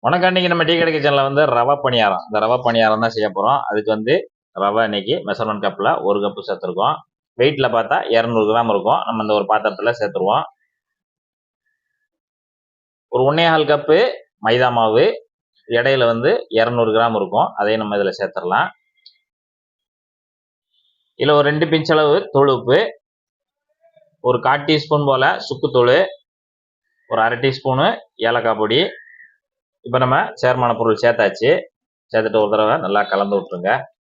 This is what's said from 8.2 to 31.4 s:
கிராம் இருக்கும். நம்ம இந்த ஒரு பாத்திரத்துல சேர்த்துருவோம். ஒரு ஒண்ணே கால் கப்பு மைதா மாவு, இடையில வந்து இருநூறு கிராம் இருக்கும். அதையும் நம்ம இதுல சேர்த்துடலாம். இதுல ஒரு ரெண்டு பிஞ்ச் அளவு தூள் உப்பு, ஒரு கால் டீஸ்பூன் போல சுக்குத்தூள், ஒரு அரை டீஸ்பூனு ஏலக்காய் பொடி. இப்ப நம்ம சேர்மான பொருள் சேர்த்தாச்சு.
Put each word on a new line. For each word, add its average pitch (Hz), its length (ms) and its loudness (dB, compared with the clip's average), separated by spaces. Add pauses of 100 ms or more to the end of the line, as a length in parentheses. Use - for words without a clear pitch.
கிராம் 113 240 2
இருக்கும். 104 320 0
நம்ம 113 200 -6
இந்த 107 120 0
ஒரு 101 120 0
பாத்திரத்துல 107 460 -2
சேர்த்துருவோம். 101 520 -2 (2750)
ஒரு 127 120 2
ஒண்ணே 151 200 2
கால் 160 220 2
கப்பு 147 320 2 (440)
மைதா 123 280 2
மாவு, 117 340 2 (640)
இடையில 123 380 2
வந்து 117 260 0 (200)
இருநூறு 113 400 2
கிராம் 113 260 2
இருக்கும். 101 360 0
அதையும் 110 280 -2
நம்ம 104 160 -4
இதுல 95 160 -2
சேர்த்துடலாம். 95 560 -4 (2500)
இதுல 147 140 2
ஒரு 143 120 4
ரெண்டு 151 220 0
பிஞ்ச் 160 240 0
அளவு 151 240 4 (120)
தூள் 139 240 2
உப்பு, 123 280 2 (1400)
ஒரு 123 160 0
கால் 143 260 -2
டீஸ்பூன் 147 400 0
போல 135 360 0
சுக்குத்தூள், 127 520 0 (1160)
ஒரு 110 120 0
அரை 117 160 0
டீஸ்பூனு 135 500 -2 (340)
ஏலக்காய் 113 360 0
பொடி. 110 220 0 (1040)
இப்ப 123 140 -2
நம்ம 127 180 2 (180)
சேர்மான 123 380 0
பொருள் 113 260 0
சேர்த்தாச்சு. 117 520 0 (600)